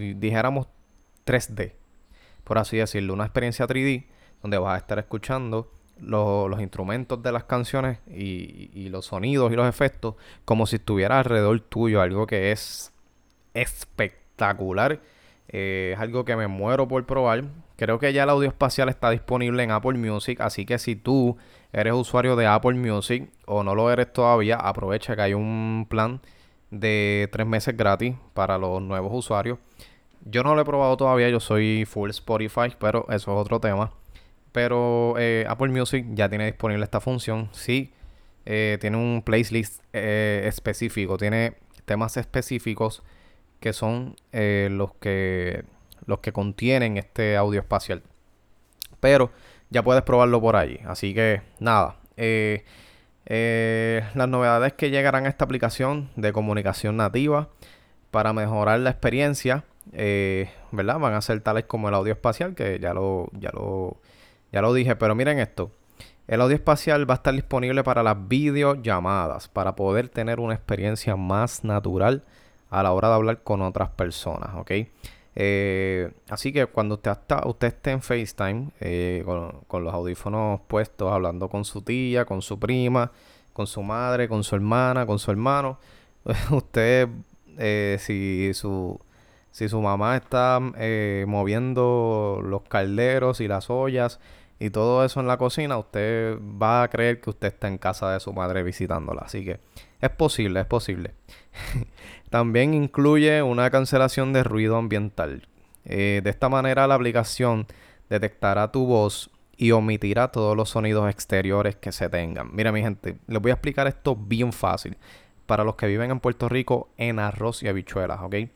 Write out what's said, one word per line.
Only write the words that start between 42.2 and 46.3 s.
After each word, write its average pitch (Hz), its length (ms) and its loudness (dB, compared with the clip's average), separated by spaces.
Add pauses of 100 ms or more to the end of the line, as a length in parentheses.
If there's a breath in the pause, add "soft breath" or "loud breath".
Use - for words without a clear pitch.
que 113 120 -4
son, 117 440 -4 (160)
eh, 101 380 2
los 98 240 -2
que, 92 680 -2 (400)
los 98 140 -2
que - 120 -6